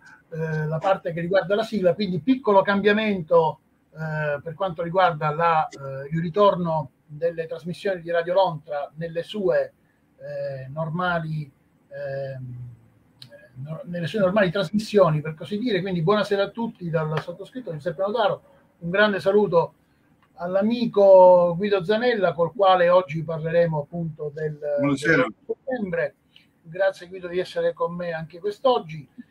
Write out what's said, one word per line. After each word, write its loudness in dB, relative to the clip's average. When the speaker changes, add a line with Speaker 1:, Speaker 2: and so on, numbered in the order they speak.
Speaker 1:
eh, -6
la -4
parte -2
che -6
riguarda 0
la 0
sigla, 0
quindi -4
piccolo 2
cambiamento, 2
eh, -6
per -10
quanto -6
riguarda 0
la, 2
eh, -12
il -2
ritorno 0
delle -6
trasmissioni -6
di -8
Radio 0
Lontra -2
nelle -8
sue, -2
eh, -10
normali, -4
ehm, -10
no-, -10
nelle -6
sue -4
normali 2
trasmissioni, 2
per -10
così -8
dire. -2
Quindi -4
buonasera 2
a -4
tutti -8
dal -2
sottoscritto -14
Giuseppe -8
Notaro, -2
un -10
grande 4
saluto 4
all'amico 6
Guido 0
Zanella, 0
col -2
quale 4
oggi 2
parleremo 0
appunto -8
del, -8
Speaker 2:
Buonasera. 2
Speaker 1:
del -4
settembre. -6
Grazie -4
Guido -14
di -8
essere -2
con -4
me -8
anche -12
quest'oggi. -2